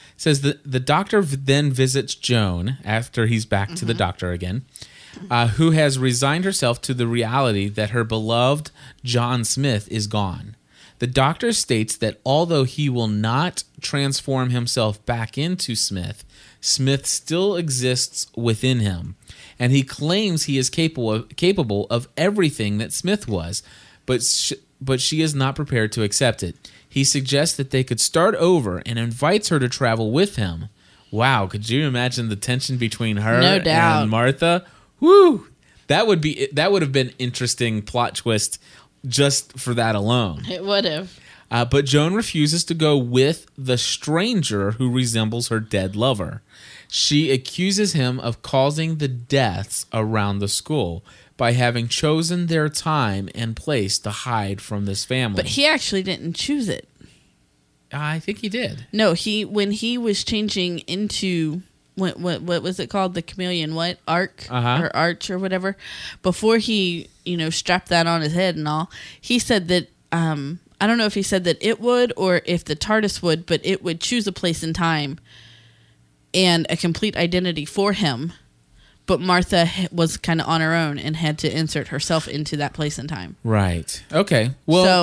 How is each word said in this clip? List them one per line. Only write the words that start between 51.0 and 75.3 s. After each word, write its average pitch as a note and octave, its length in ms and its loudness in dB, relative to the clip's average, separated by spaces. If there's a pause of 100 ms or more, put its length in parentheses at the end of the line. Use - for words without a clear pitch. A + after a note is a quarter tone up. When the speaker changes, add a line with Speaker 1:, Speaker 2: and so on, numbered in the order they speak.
Speaker 1:
by A#2+ 160 2
having A#2+ 360 2
chosen E3 580 0
their D#3+ 220 0
time A#2 640 -2
and A2+ 220 -6
place A2 420 -2
to G#2 120 -6
hide G#2 500 -4
from G2+ 260 -6
this G2 180 -4
family. B2 320 -2
Speaker 2:
But F#2+ 140 -2
he C#4 160 2
actually B3+ 380 0
didn't E3+ 300 -6
choose C4+ 340 -2
it. - 200 -8 (1040)
Speaker 1:
I D3+ 280 -4
think G#3+ 180 -8
he G#3+ 100 -8
did. F#3 440 -6
Speaker 2:
No, G#3 220 4
he, G#3+ 300 -2
when G3+ 280 0
he A#3 260 -2
was A3 260 -2
changing G3 560 -2
into, F3+ 800 -2 (320)
what, F#3+ 240 -2
what, E3+ 240 -4
what E3+ 200 -2
was F3+ 180 -6
it D#3 80 -6
called? F#3+ 260 -2
The F3 80 -4
chameleon F3 520 -4
what? E3 240 -4 (100)
Arc? F3+ 420 -2
Speaker 1:
Uh-huh. B2 340 2
Speaker 2:
Or - 120 -4
arch E3 340 0
or F3+ 80 -4
whatever. F#3+ 380 -2 (460)
Before G#3+ 360 2
he, G3 500 0 (160)
you F3+ 120 -2
know, D#3+ 140 -2
strapped - 380 0
that E3+ 180 4
on E3+ 160 2
his D3+ 120 -2
head F3+ 220 2
and D3+ 120 -4
all, D#3 220 -2 (300)
he A#3+ 180 0
said G3 300 2
that, F3+ 200 2 (240)
um, D#3+ 480 -2 (200)
I G3 60 2
don't A#3 120 2
know A3 80 2
if G#3 80 -2
he G3+ 80 -2
said F#3+ 220 0
that E3+ 160 2
it A3 200 0
would B3 360 2
or F3+ 280 2
if F3 200 -2
the - 120 -4
tardis G#3 460 0
would, E3 240 0
but E3 180 0
it F#3+ 180 -2
would E3 180 -4
choose A#3 260 -2
a G3 60 -2
place F3 300 -2
and E3 120 -4
time D#3 440 0 (1160)